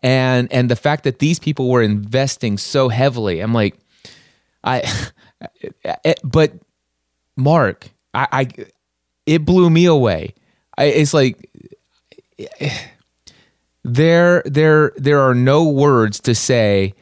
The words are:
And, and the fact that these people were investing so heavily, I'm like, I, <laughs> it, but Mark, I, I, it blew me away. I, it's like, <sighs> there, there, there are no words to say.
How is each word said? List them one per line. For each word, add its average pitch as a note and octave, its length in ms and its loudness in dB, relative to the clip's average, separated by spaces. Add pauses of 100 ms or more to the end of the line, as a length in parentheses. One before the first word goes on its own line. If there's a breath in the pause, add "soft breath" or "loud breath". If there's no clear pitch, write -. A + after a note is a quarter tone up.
And, B2+ 500 0
and B2 180 0
the A#2+ 60 -2
fact D3 280 -4
that C3 160 -4
these D#3 180 0
people C3+ 320 -4
were B2 120 2
investing G#2+ 760 -2
so C3 300 -2
heavily, A2+ 520 -2
I'm A2+ 140 -2
like, G#2+ 220 -2 (880 soft breath)
I, B2 180 -4 (600 loud breath)
<laughs> - 640 -12
it, D#3+ 200 -2
but D3+ 280 0 (840)
Mark, C3+ 520 0 (260)
I, C3 180 -4
I, C3 160 -2 (760)
it D#3 180 0
blew F3 260 4
me E3 160 4
away. A#2+ 480 0 (420)
I, C3+ 100 0
it's D3 280 0
like, C3+ 340 0 (920)
<sighs> - 120 -18 (1300 loud breath)
there, E3+ 600 2
there, D3+ 520 2
there C#3 240 2
are C3 140 2
no C#3 340 2
words C3+ 520 2
to A#2+ 140 0
say. G2+ 680 0